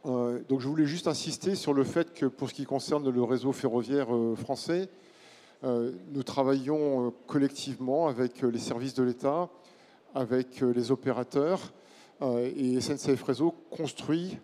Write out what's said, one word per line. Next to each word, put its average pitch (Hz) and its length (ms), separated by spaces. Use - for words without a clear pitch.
Euh, 123 420
donc 135 120
je 127 80
voulais 156 180
juste 170 220
insister 165 480
sur 147 180
le 139 100
fait 165 300
que - 100
pour 131 240
ce - 60
qui 139 100
concerne 139 460
le 123 120
réseau 123 300
ferroviaire, 123 600
euh, 117 200
français, 165 540
euh, 123 300
nous 139 80
travaillons, 135 880
euh, - 20
collectivement 139 840
avec, 127 340
euh, 123 80
les 120 80
services 120 360
de 131 80
l'État, 139 480
avec, 127 480
euh, 123 100
les 120 180
opérateurs, 139 840
euh, 123 340
et 127 200
S 123 120
N 143 80
C 139 180
F 123 100
Réseau 143 300
construit 165 760